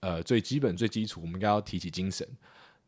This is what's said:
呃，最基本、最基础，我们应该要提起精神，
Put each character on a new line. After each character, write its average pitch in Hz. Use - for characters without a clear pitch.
呃， 87
最 117
基 135
本、 110
最 113
基 110
础， 87
我 82
们 85
应 95
该 104
要 104
提 101
起 87
精 92
神， -